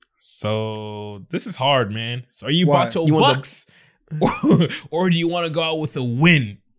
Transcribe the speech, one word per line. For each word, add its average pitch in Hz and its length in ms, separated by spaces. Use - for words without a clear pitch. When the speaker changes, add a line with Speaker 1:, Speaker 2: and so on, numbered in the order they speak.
Speaker 1:
So 107 1120
this - 160
is 196 100
hard, 127 360
man. 117 380
So - 160
are 135 40
you 170 160
Speaker 2:
Why? 139 160
Speaker 1:
about 117 120
your 160 120
Speaker 3:
You 151 80
want 156 120
the 285 80
Speaker 1:
Bucks, - 320
<laughs> - 720
or, 170 140
or 185 60
do 165 80
you 170 100
wanna 170 220
go 160 120
out 160 160
with 151 180
a 135 60
win? 127 560